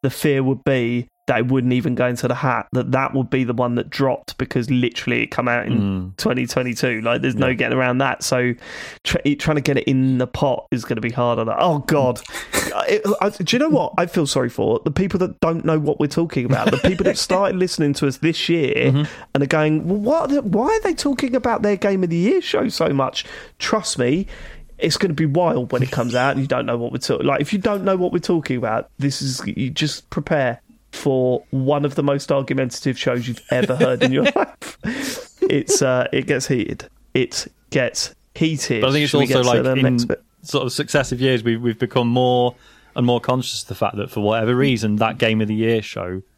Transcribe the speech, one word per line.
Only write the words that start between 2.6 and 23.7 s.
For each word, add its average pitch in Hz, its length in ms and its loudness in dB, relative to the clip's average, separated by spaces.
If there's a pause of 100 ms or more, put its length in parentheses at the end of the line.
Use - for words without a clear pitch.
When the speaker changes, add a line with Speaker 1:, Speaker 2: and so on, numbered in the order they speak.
Speaker 1:
that 127 180 0
that 131 220 0
would 131 160 0
be 131 160 2
the 120 80 -2
one 120 220 0
that 120 140 -2
dropped - 480 -2
because 123 320 -2
literally 123 540 0
it 113 40 -2
come 123 200 -2
out 120 180 0
in 113 140 0
Speaker 2:
Mm. 95 380 -2
Speaker 1:
twenty 123 280 0
twenty-two. 123 540 -2
Like, 117 220 0
there's 135 140 0
no 131 120 2
Speaker 2:
Yeah. 131 60 0
Speaker 1:
getting 123 240 0
around 127 220 2
that. 135 240 0
So 123 300 0 (520)
tr-, - 180 0
it, 143 160 2
trying 156 160 0
to 147 60 2
get 135 160 2
it - 80 0
in 131 320 4
the 123 100 0
pot - 420 -2
is 123 140 -2
gonna 117 160 -4
be 117 120 -4
harder. 120 340 0
Like, 110 160 -2
oh, 165 180 4
God. 131 480 2
Speaker 2:
<laughs> - 260 -12 (220)
Speaker 1:
I, - 240 2 (220)
I, 202 80 2
do 190 260 -2
you 247 40 2
know 302 100 4
what 254 280 2
I 175 80 2
feel 175 220 0
sorry 127 220 0
for? - 340 0
The 156 80 2
people 185 280 0
that 180 200 -2
don't 165 240 0
know 156 160 2
what 147 180 0
we're 147 100 2
talking 160 380 0
about. 117 260 2
The 127 60 2
people 190 280 0
that - 120 2
started 190 380 2
listening 170 400 0
to 143 120 0
us 131 100 -2
this 160 320 0
year 160 240 2 (180)
Speaker 2:
Mm-hmm. 143 120 2 (300)
Speaker 1:
and - 100 2
are 139 40 0
going, 156 400 2
"Well, 196 120 0
what 269 320 2
are - 40 2
they, 285 60 4
why 214 260 2
are 440 140 2
they 381 120 0
talking 269 440 -2
about 226 240 0
their 208 160 2
Game 196 260 2
of 175 60 0
the 170 80 0
Year 254 240 4
show - 260 0
so - 220 0
much?" 135 340 0 (360)
Trust - 380 -2